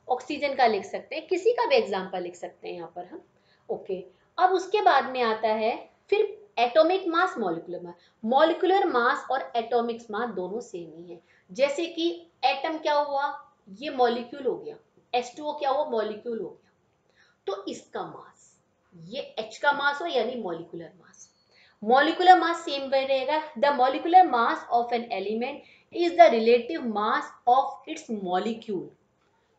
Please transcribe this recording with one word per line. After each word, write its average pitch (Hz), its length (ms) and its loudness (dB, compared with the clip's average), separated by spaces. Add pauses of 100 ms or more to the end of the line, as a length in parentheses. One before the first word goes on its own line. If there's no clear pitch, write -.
Oxygen 277 460 -4
का 254 120 4
लिख 202 180 0
सकते - 320 -12
हैं, 311 100 -10
किसी 370 260 0
का 480 140 0
भी 277 100 4
एग्जांपल 190 460 -2
लिख 175 140 -10
सकते - 320 -14
हैं 175 60 -10
यहाँ 170 220 -12
पर 180 100 -12
हम। - 180 -18 (440)
ओके, 185 360 -6 (340)
अब 370 140 4
उसके 381 300 0
बाद 269 300 4
में 254 100 -2
आता 220 260 0
है 220 280 0 (340)
फिर 415 280 0 (200)
atomic 320 500 4
mass, 349 300 0
molecular 175 440 -6
मास। 175 120 -14 (300)
Molecular 330 640 4
mass 254 420 0
और 269 260 -4
atomic 233 440 -2 (100)
mass 226 200 -4
दोनों 185 300 -8
same 170 360 -14
ही 170 160 -18
है। 170 80 -18 (300)
जैसे 277 360 -2
कि 330 220 -4 (360)
atom 311 340 -2
क्या 302 160 0
हुआ, 285 340 0 (400)
ये 226 220 -10
molecule 247 560 -2
हो 180 100 0
गया, - 200 -14 (380)
एच 247 220 -4
टू 302 80 -12
ओ 294 140 -6
क्या 277 120 -2
हुआ, 294 200 0
Molecule 220 500 -6
हो 165 80 -8
गया। - 220 -20 (760)
तो - 200 -8
इसका 220 360 -10
mass, - 480 -16 (440)
ये 185 260 -12 (180)
एच - 200 -10
का 285 140 0
mass 285 300 -2
हो 349 40 -6
यानी 247 360 -2
molecular 165 480 -12 (100)
mass, - 280 -20 (540)
Molecular 330 560 8
mass 339 260 -2
same 277 260 -6
way 269 160 2
रहेगा। 269 340 0 (160)
The 269 200 4
molecular 330 500 6
mass 262 460 0
of 240 200 0
an 233 200 -4
element 226 580 -6 (240)
is 339 240 0
the 339 120 12
relative 233 600 2
mass 220 380 -2 (180)
of 262 400 2
its 311 220 -14 (140)
molecule, 190 640 -4 (720)